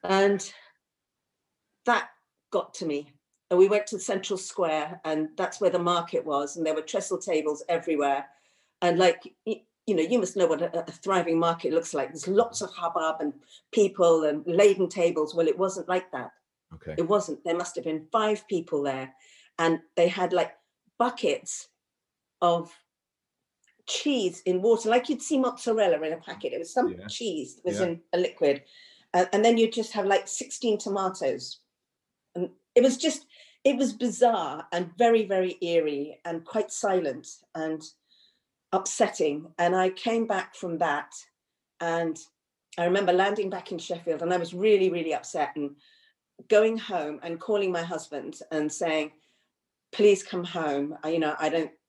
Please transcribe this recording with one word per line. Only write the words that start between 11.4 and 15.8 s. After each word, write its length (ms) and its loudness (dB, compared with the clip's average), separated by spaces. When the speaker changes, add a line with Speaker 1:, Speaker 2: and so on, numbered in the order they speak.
Speaker 1:
looks 180 0
like. 160 -2
There's 200 -10
lots 340 2
of 80 -8
hubbub 500 -4
and 140 -4
people 540 4
and 220 0
laden 420 4
tables. 460 0
Well, 140 2
it 100 0
wasn't 280 -2